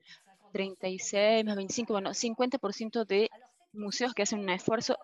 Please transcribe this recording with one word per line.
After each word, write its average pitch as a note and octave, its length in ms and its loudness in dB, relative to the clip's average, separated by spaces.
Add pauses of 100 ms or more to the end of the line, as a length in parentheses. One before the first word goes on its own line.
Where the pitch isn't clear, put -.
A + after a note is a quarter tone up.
(520)
treinta G3 380 -4
y F#3 100 -6
seis G#3+ 460 4
más G#3+ 100 -2
veinticinco, G3 380 -2
bueno, G3 200 0
cincuenta B3 440 -2
por G3+ 160 -2
ciento A3+ 320 -4
de G3+ 240 4 (420)
museos G#3 420 -4
que G3+ 100 0
hacen G#3 160 -2
un G3 100 -2
esfuerzo G#3+ 540 0